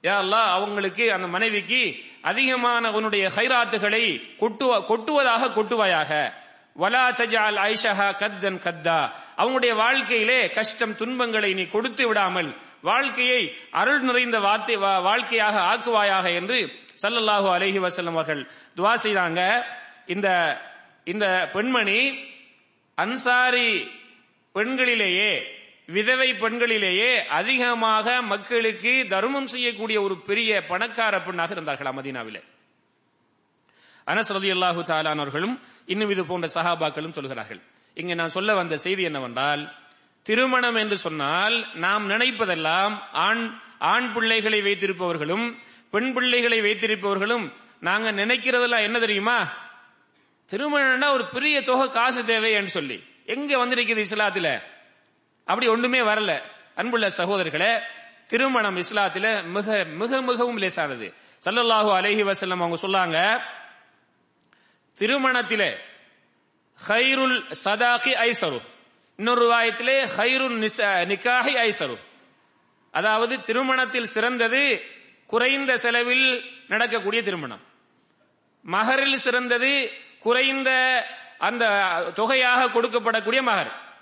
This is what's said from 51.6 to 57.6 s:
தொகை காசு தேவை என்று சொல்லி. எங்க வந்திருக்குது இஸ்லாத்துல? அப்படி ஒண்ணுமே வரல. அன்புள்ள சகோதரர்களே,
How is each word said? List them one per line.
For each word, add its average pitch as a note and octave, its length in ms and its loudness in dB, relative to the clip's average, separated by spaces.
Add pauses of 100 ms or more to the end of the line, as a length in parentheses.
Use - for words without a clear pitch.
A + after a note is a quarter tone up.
தொகை B3+ 280 2
காசு A#3+ 360 0
தேவை A3 260 2
என்று G3+ 180 0
சொல்லி. C#3 340 -6 (220)
எங்க C#4 320 -2
வந்திருக்குது A#3 520 0
இஸ்லாத்துல? F#3 520 0 (840)
அப்படி A#3+ 220 0
ஒண்ணுமே A#3+ 320 2
வரல. G#3+ 420 0 (340)
அன்புள்ள A3+ 320 0 (100)
சகோதரர்களே, F#3 640 0 (460)